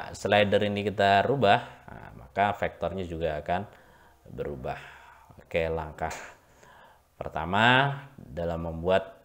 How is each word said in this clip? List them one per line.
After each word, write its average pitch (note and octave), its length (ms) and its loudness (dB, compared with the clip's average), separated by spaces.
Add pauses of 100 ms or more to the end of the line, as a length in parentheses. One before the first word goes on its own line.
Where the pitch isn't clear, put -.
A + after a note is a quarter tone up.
(120)
slider G#2 560 4
ini G2+ 160 -2
kita G2 400 4
rubah, A#2 400 4 (240)
nah, - 240 -18
maka G2+ 400 -2
vektornya F2 560 -6
juga D#2+ 320 -4
akan F2+ 240 -4 (640)
berubah. C#2 480 -8 (640)
Oke, E2 320 -2
langkah D#2+ 400 -6 (1040)
pertama A#2+ 800 2 (240)
dalam E2+ 480 -6
membuat E2+ 560 0